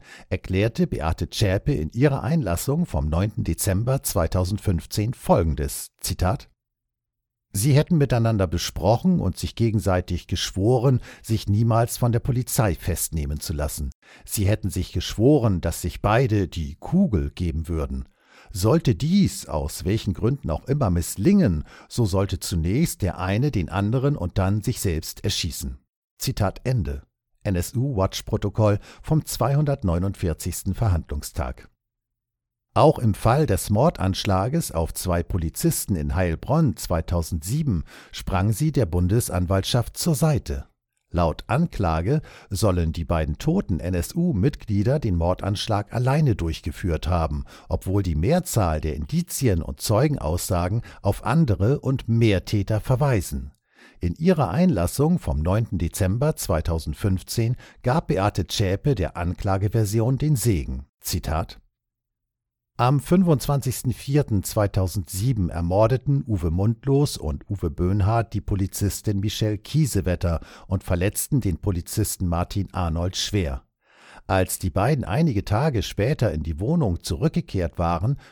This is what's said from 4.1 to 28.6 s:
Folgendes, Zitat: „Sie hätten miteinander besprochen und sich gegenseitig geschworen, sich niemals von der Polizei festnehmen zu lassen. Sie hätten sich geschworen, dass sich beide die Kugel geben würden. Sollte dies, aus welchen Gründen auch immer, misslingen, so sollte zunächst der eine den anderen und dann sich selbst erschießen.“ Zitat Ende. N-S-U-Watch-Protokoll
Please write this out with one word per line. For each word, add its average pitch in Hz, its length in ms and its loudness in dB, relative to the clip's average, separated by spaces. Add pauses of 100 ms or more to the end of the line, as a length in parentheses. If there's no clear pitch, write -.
Folgendes, 80 720 0 (120)
Zitat: - 500 -4 (1000)
„Sie 120 220 2
hätten 156 240 4
miteinander 113 480 2
besprochen 104 720 0
und 87 200 -2
sich - 160 -6
gegenseitig 92 720 0
geschworen, 117 720 0 (240)
sich 110 240 -2
niemals 113 500 2
von 120 140 2
der 113 80 0
Polizei 117 560 0
festnehmen 76 640 -4
zu - 140 -6
lassen. 73 360 -4 (340)
Sie - 240 -2
hätten 104 220 0
sich 87 220 -4
geschworen, 113 680 2
dass 82 220 -4
sich - 220 -4
beide 107 440 2
die 73 280 -6
Kugel 117 560 0
geben 80 360 -4
würden. 65 400 -4 (440)
Sollte 117 420 2
dies, 165 540 2
aus - 360 -6
welchen 101 300 0
Gründen 120 380 -2
auch - 140 -4
immer, 131 260 0
misslingen, 95 720 2 (240)
so - 180 0
sollte 95 340 0
zunächst 90 640 -2
der 92 160 -2
eine 101 320 0
den 95 200 -2
anderen 120 460 0
und 90 220 -4
dann 98 240 2
sich - 180 -4
selbst - 440 -4
erschießen.“ 78 560 -6 (400)
Zitat - 460 -2
Ende. 73 360 -2 (400)
N-S-U-Watch-Protokoll 104 1400 0 (240)